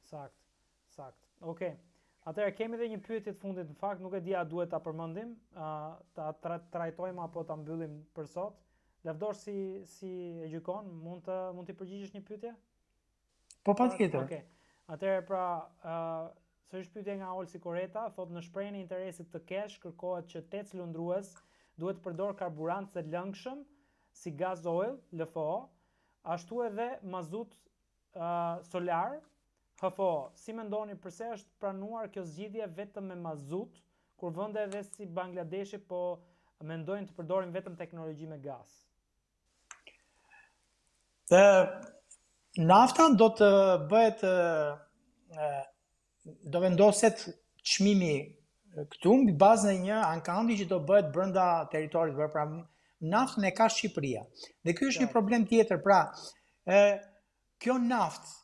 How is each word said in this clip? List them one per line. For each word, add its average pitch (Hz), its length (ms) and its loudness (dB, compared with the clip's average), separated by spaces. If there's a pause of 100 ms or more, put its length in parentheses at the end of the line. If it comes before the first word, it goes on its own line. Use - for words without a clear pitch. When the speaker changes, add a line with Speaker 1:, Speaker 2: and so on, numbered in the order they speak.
Speaker 1:
Sakt, 143 300 -18 (560)
sakt. 135 260 -20 (240)
Okej. 165 360 -8 (500)
Atëherë 196 280 -4
kemi 226 220 -6
edhe 233 120 -6
një 220 140 -10
pyetje 214 300 -8
të 202 80 -16
fundit, 185 280 -8
në 147 80 -18
fakt, 196 240 -8
nuk 185 140 -12
e 190 60 -4
di 180 140 -4
a 175 100 -2
duhet 170 260 -6
ta 165 80 -4
përmendim, 165 560 -10 (220)
a, 156 400 -10 (180)
ta 156 180 -8
tra-, 170 280 -10 (100)
trajtojmë 175 540 -8
apo 170 200 -10
ta 156 120 -10
mbyllim 156 480 -10 (100)
për 151 140 -12
sot. 202 260 -10 (500)
Lavdosh, 175 320 -8
si, 196 500 -10
si 190 200 -18 (360)
e 160 80 -10
gjykon? 180 340 -8 (180)
Mund 170 220 -14
të, 185 300 -8
mund 175 120 -14
t'i 190 60 -16
përgjigjesh 190 420 -14
një 196 100 -16
pyetje? 214 280 -14 (1120)
Speaker 2:
Po, 202 100 4
patjetër. 202 500 2
Speaker 1:
Okej. 143 180 -12 (460)
Atëherë, 185 380 -4
pra, 180 400 -4 (160)
ë, 165 480 -8 (400)
sërish 185 220 -14
pyetje 202 240 -10
nga 190 180 -10
Olsi 180 240 -10
Koreta, 180 560 -8
thotë: 180 220 -12
"Në 170 60 -12
shprehjen 196 340 -10
e 196 40 -10
interesit 180 520 -12
të 165 140 -12
kesh 202 340 -10
kërkohet 175 480 -10
që 165 220 -14
tec 202 240 -12
lundrues 175 580 -8 (460)
duhet 185 180 -6
të 185 80 -20
përdor 190 320 -6
karburant 175 560 -8
të 160 160 -10
lëngshëm, 196 560 -10 (480)
si - 180 -12
gas 170 360 -6
oil, 196 320 -2 (140)
L 160 100 -8
F 160 140 -10
O, 170 320 -4 (560)
ashtu 175 380 -6
edhe 233 400 -6
mazut, 185 540 -10 (580)
ë, 170 500 -4
solar, 175 560 -4 (600)
H 190 80 -4
F 185 100 -6
O. 165 360 0
Si - 180 -16
mendoni, 214 420 -8
përse 196 380 -14
është 202 160 -14 (100)
pranuar 208 520 -8
kjo 202 120 -10
zgjidhje 202 440 -10 (100)
vetëm 202 300 -12
me 185 80 -10
mazut, 170 640 -10 (380)
kur 175 120 -8
vende 202 300 -6
edhe 202 240 -6
si 202 220 -16
Bangladeshi 180 720 -8
po 180 420 -8 (400)
mendojnë 165 480 -8
të - 80 -20
përdorin 180 360 -4
vetëm 185 260 -10
teknologji 160 500 -12
me 156 100 -14
gas?" 135 460 -16 (2500)
Speaker 2:
Ë, 180 120 10 (1120)
Nafta 208 540 8
do 226 200 10
të 214 180 8 (360)
bëhet, 220 400 4
e, 185 100 2 (960)
e, 151 220 -4 (880)
do 170 200 -2
vendoset 202 600 6 (360)
çmimi 190 560 4 (600)
këtu 156 400 2
mbi 233 180 6
bazën 202 380 8
e 185 60 0
një 202 240 0
ankandi 185 560 0
që 196 100 -4
do 180 120 0
bëhet 165 320 4
brenda 185 340 2 (220)
territorit, 156 460 0
por 151 160 -2
pra 151 140 -2 (580)
naftën 202 440 0
e 180 80 0
ka 226 140 6
Shqipëria. 139 560 -4 (340)
Dhe 165 160 0
ky 269 140 0
është 262 140 0
një 247 40 4
Speaker 1:
Qartë. - 80 -6
Speaker 2:
problem 226 320 4
tjetër, 220 340 4
pra, 196 200 8 (640)
e, 190 140 8 (800)
kjo 254 180 0
naftë 233 640 -2